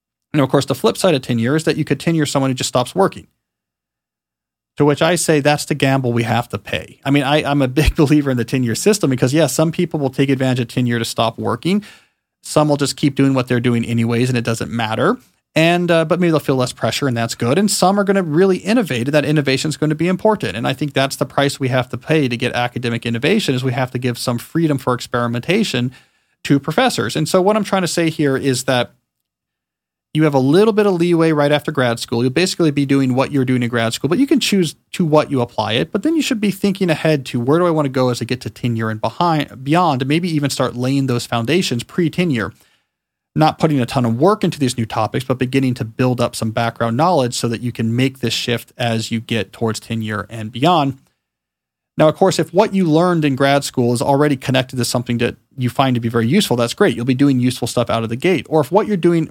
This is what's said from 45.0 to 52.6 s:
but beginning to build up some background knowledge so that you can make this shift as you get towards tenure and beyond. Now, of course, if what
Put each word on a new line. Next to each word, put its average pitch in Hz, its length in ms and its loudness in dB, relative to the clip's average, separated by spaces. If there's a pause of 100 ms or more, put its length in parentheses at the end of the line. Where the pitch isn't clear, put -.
but 127 100 -2
beginning 127 380 0
to 120 100 -6
build 123 380 -2
up - 120 -2
some 113 180 -4
background 117 440 -2
knowledge 147 380 2
so - 140 -4
that 113 120 -4
you 120 100 -6
can 117 240 -4
make 131 260 0
this 117 120 -2
shift - 460 -4
as 113 320 -4
you 117 100 -4
get 110 320 -6
towards 110 260 -4
tenure 110 520 -6
and 110 200 -10
beyond. 143 460 2 (1000)
Now, 156 100 6
of 151 80 2
course, 190 220 2
if 165 160 -4
what 202 200 2